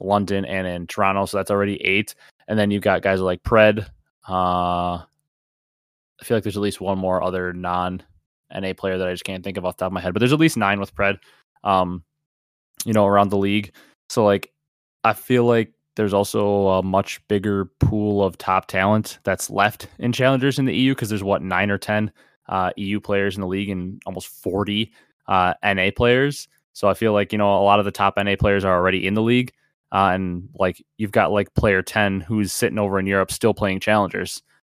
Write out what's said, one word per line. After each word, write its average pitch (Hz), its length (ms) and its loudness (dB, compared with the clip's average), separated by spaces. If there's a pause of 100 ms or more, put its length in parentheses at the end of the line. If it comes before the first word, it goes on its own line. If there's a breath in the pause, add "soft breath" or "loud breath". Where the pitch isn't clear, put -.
London 98 440 0
and 95 220 -6
in 87 220 -8
Toronto, 98 380 0
so 101 100 -4
that's 95 160 -2
already 101 320 0
eight. 98 300 0 (340 soft breath)
And 110 100 -2
then 104 140 2
you've 101 100 -2
got 95 200 2
guys 95 180 2
like 90 240 -2
Pred, 107 440 4 (400)
uh, 87 720 -2 (1200)
I - 40 -20
feel 120 120 0
like 104 80 -2
there's 101 120 -4
at 101 60 -4
least 101 180 -2
one 95 180 -2
more 92 240 0
other 90 300 -4
non-N 90 1120 -8
A 95 100 -6
player 95 240 -4
that 92 100 -4
I 90 40 -4
just 90 120 -10
can't 95 180 -10
think 95 140 -8
of 92 80 -6
off 90 120 -4
the - 80 -4
top 92 60 -2
of - 20 -10
my 95 80 -6
head, 90 120 -4
but 87 80 -2
there's 123 120 4
at 151 80 2
least 160 160 2
nine 101 240 0
with 98 140 -10
Pred, 98 240 -2 (460 soft breath)
um, 90 400 0 (800)
you 117 80 -2
know, 107 140 4
around 101 240 4
the 101 80 0
league. 101 340 -2 (380 soft breath)
So, 117 140 2
like, 101 280 2 (520)
I 113 80 4
feel 123 320 0
like 117 280 2 (240)
there's 104 180 0
also 101 540 2
a 95 140 2
much 95 460 -2
bigger 101 380 0 (140)
pool 104 420 2
of 92 160 -2
top 95 280 -2
talent 104 580 0
that's - 260 -2
left 104 380 -2 (100)
in 120 140 -4
Challengers 131 460 0
in 139 60 0
the 123 80 -2
E 98 100 0
U, 131 120 2
'cause 117 140 -6
there's, 101 160 -4
what, 98 180 0
nine 92 280 0
or 98 80 0
ten, 107 340 -2 (360 soft breath)
uh, 92 300 -2
E 101 60 -6
U 101 160 -4
players 98 360 -2
in 104 40 -8
the 95 80 -6
league 98 220 -4
and 92 360 -8
almost 92 220 -12
forty, 104 640 -4 (340 soft breath)
uh, 90 360 2
N 98 160 2
A 95 120 2
players. 127 580 0 (240)
So - 160 0
I 95 60 4
feel 110 180 0
like, 101 200 2
you 107 60 -2
know, 101 200 4
a 98 60 2
lot 101 160 6
of 101 40 0
the 101 60 -4
top 98 280 0
N 101 100 0
A 98 80 0
players 101 280 2
are 92 120 2
already 92 300 0
in 95 80 0
the 110 80 0
league. 123 300 0 (380)
Uh, 98 220 2
and, 92 420 -4
like, 92 300 -2 (140)
you've 107 140 -6
got, 98 200 2
like, 101 220 -2
player 98 280 2
ten 98 380 0
who's 101 320 -2
sitting - 260 -2
over 101 200 0
in 95 80 -2
Europe 98 260 0
still 110 220 2
playing 95 260 -2
Challengers, 98 640 -2 (220)